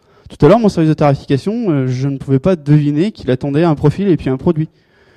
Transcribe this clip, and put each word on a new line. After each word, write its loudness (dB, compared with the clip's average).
Tout 2
à 8
l'heure, 6
mon 2
service 0
de 2
tarification, -2
euh, 0
je -4
ne -6
pouvais -2
pas 0
deviner 0
qu'il -6
attendait -2
un 2
profil 0
et 2
puis -8
un -4
produit. -4